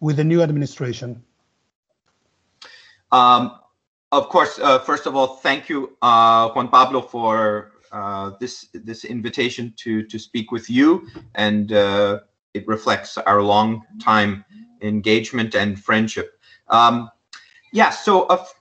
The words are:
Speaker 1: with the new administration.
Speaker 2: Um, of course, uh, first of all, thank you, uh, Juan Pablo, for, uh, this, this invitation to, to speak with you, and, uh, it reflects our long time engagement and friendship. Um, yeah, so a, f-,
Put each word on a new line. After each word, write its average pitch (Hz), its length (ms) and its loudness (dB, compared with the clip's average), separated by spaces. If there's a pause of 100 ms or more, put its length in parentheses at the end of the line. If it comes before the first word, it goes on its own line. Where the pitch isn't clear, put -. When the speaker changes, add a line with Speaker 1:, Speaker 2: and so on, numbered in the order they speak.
Speaker 1:
with 151 160 -2
the 151 80 0
new 165 180 4
administration. 131 800 -6 (1900)
Speaker 2:
Um, 123 480 4 (540)
of 143 160 0
course, 151 300 0
uh, 131 220 2
first 147 260 -6
of 139 100 -4
all, 131 200 0
thank 143 320 -4
you, 139 340 -8
uh, 113 480 4
Juan 123 180 -4
Pablo, 127 320 4
for, 110 720 -4 (180)
uh, 98 480 -10
this, - 360 -12
this 110 300 -16
invitation 120 720 -6
to, 110 280 -6
to 110 140 -14
speak 110 340 -10
with 110 180 -10
you, 151 380 2 (260)
and, 104 380 -2
uh, 101 480 2 (340)
it 98 120 -8
reflects 104 520 -4
our 104 240 2
long 110 400 0 (180)
time 104 440 0 (380)
engagement 110 720 -2
and 101 260 -2
friendship. 110 580 -4 (300)
Um, 120 420 2 (600)
yeah, 202 180 2
so - 360 0
a, 185 80 2
f-, - 260 -8